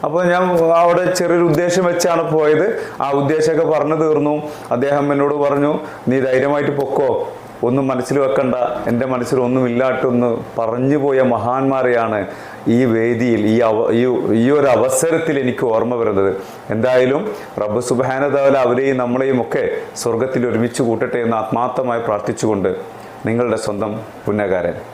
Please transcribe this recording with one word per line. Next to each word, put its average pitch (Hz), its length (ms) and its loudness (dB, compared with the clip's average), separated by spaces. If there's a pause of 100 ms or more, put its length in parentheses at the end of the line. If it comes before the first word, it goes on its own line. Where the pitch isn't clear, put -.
അപ്പോൾ 160 200 0
ഞാൻ 180 180 2 (400)
അവിടെ 180 320 2
ചെറിയൊരു 175 300 2
ഉദ്ദേശം 175 400 2
വെച്ചാണ് 170 480 0
പോയത്. 156 340 4 (340)
ആ 135 100 -2
ഉദ്ദേശമൊക്കെ 156 640 2
പറഞ്ഞു 147 200 0
തീർന്നു. 151 480 2 (280)
അദ്ദേഹം 143 420 0
എന്നോട് 143 220 2
പറഞ്ഞു, 143 440 0 (300)
"നീ 131 120 2
ധൈര്യമായിട്ട് 139 500 2 (100)
പൊക്കോ, 135 300 0 (560)
ഒന്നും 135 220 0
മനസ്സിൽ 131 300 -2
വെക്കണ്ട, 135 360 0 (340)
എൻ്റെ 120 180 0
മനസ്സിൽ 127 340 -2
ഒന്നും 123 300 2
ഇല്ലാട്ടൊന്ന്" 120 920 0
പറഞ്ഞു 123 380 0
പോയ 135 240 2
മഹാന്മാരെയാണ് 120 1040 0 (420)
ഈ 120 160 4
വേദിയിൽ, 113 600 2
ഈ 110 120 4
അവ-, 113 320 2
ഈ, 117 120 2 (320)
ഈ 117 160 4
ഒരു 143 160 4
അവസരത്തിൽ 139 720 2
എനിക്ക് 123 280 -2
ഓർമ്മ 113 280 0
വരുന്നത്. 98 420 0 (340)
എന്തായാലും 127 640 2 (300)
റബ്ബ് 107 180 -2
സുബ്ഹാനഹു 135 500 0
വ 135 60 0
തആല 139 220 4
അവരെയും 127 380 2
നമ്മളെയും 127 440 0
ഒക്കെ 117 240 -2 (320)
സ്വർഗത്തിൽ 123 540 -2
ഒരുമിച്ച് 117 320 -2
കൂട്ടട്ടെ 117 360 -2
എന്ന് 113 180 -2
ആത്മാർത്ഥമായി 117 640 -2
പ്രാർത്ഥിച്ചുകൊണ്ട് 107 680 -2 (560)
നിങ്ങളുടെ 113 300 0
സ്വന്തം 107 440 -6 (260)
പുന്നകാരൻ. 92 480 -2 (200)